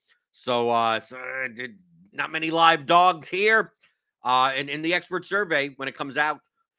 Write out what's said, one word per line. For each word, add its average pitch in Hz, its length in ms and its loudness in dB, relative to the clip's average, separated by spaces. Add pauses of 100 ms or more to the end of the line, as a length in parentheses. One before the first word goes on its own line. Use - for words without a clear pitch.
(300)
So, 120 380 -2
uh, 117 320 2
so, 127 160 -16
uh, 131 320 -8
did, 117 300 -14 (340)
not 143 180 -6
many 160 200 -4
live 165 340 4
dogs 170 460 4
here. 208 420 2 (500)
Uh, 127 320 2
and 139 140 -4
in 147 140 -6
the 160 100 -2
expert 175 320 -4
survey, 160 520 -2
when 135 120 -8
it 127 80 -10
comes 139 220 -6
out 151 220 -2 (380)